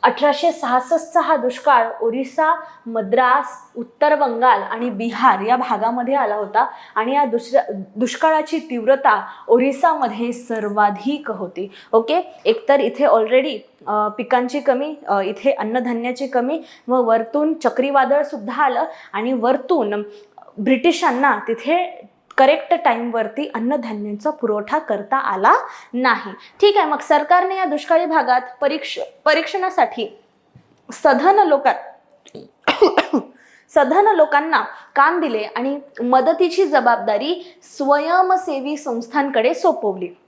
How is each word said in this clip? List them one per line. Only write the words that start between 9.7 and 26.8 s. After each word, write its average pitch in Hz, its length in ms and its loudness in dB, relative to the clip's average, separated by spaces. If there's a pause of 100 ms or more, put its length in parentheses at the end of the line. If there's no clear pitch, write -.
सर्वाधिक 214 1000 -2
होती. 190 400 -10 (220)
ओके, 285 520 0
एकतर 269 340 2
इथे 254 280 0
already, 233 500 2 (300)
अ, 208 200 0
पिकांची 247 520 -2
कमी, 277 360 -2 (120)
अ, 196 140 0
इथे 214 300 -2
अन्नधान्याची 240 760 -4
कमी, 262 360 -2 (240)
व 240 80 0
वरतून 240 580 2
चक्रीवादळ 269 680 0
सुद्धा 247 400 -6
आलं 254 200 0 (300)
आणि 226 200 -4
वरतून 240 680 -2 (540)
ब्रिटिशांना 262 920 2
तिथे 302 600 -4 (300)
करेक्ट 285 360 4 (120)
टाइमवरती 233 680 -2
अन्नधान्यांचा 220 760 -4
पुरवठा 214 480 -2
करता 208 400 -4
आला 196 360 2 (400)
नाही. 240 380 0 (300)
ठीक 403 160 6
आहे, 349 80 4